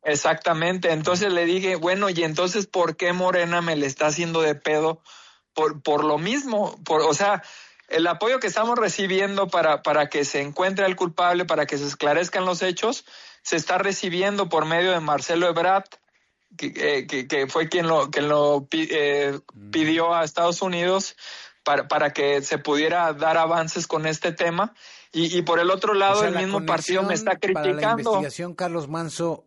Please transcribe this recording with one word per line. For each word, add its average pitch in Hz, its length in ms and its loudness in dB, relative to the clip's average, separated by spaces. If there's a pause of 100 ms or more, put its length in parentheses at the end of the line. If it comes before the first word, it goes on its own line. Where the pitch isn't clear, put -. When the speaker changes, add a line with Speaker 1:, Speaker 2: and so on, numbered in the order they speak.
Speaker 1:
Exactamente. 165 880 0
Entonces 180 400 0
le 170 120 2
dije, 185 300 0
Bueno, 185 340 0
¿y 175 140 -2
entonces 180 460 -2
por 165 280 0
qué 180 160 0
Morena 180 500 0
me 165 140 -2
le 143 100 0
está 139 200 -2
haciendo 165 360 0
de 151 120 2
pedo 156 480 -2 (580)
por, 156 220 0
por 147 220 2
lo 151 140 2
mismo, 214 680 -2
por, 156 180 2
o 156 120 4
sea, 202 280 2 (460)
el 165 180 2
apoyo 208 340 0
que 233 60 -4
estamos 226 320 0
recibiendo 196 720 0
para, 156 340 2
para 147 260 2
que 147 160 -2
se 139 160 -4
encuentre 185 440 -2
al 190 120 2
culpable, 175 480 0
para 156 220 0
que 147 100 -4
se 143 100 -4
esclarezcan 160 580 0
los 180 180 -2
hechos, 190 420 -2 (380)
se - 140 -2
está 180 220 0
recibiendo 196 720 -2
por 160 160 2
medio 170 280 2
de 175 80 0
Marcelo 160 480 0
Ebrard, 180 360 2 (720)
que, - 200 -8
eh, 147 300 -2
que, 131 220 -6
que 135 180 0
fue 165 220 -2
quien 175 200 0
lo, 151 220 2
quien 147 180 -2
lo 147 400 2
pi-, 160 220 -2
eh, 143 480 0 (160)
Speaker 2:
Mm. 104 160 -18
Speaker 1:
pidió 160 440 2
a 165 100 2
Estados 170 380 0
Unidos 185 540 0 (480)
para, 139 240 0
para 147 240 0
que 143 300 2
se 151 160 -4
pudiera 156 540 2
dar 160 240 2
avances 165 500 0
con 156 200 -2
este 160 260 -2
tema. 170 400 -2 (400)
Y, 165 240 0
y 175 60 2
por 170 160 2
el 175 120 4
otro 202 240 2
lado, 196 240 4
Speaker 2:
O - 20 2
sea, 208 80 2
Speaker 1:
el 180 60 0
Speaker 2:
la - 60 2
Speaker 1:
mismo 196 240 -2
partido 170 380 0
me 202 120 0
está 220 240 -2
Speaker 2:
conexión 190 160 0
para 156 120 -2
la 190 60 0
Speaker 1:
criticando. 226 400 0
Speaker 2:
investigación, 175 420 -4
Carlos 170 340 -4
Manso 165 580 -6